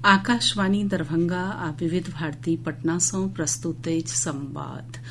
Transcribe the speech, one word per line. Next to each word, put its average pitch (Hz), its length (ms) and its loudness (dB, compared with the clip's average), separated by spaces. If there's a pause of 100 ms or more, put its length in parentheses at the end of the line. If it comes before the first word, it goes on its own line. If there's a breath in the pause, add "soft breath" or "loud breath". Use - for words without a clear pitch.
आकाशवाणी 208 800 4
दरभंगा 170 560 0
आ 180 300 -4
विविध 170 400 -2
भारती 165 460 -2
पटना 165 420 -2
सँ 190 300 0
प्रस्तुत 165 600 -4
अछि 165 180 0
संवाद। 143 920 -6 (140 loud breath)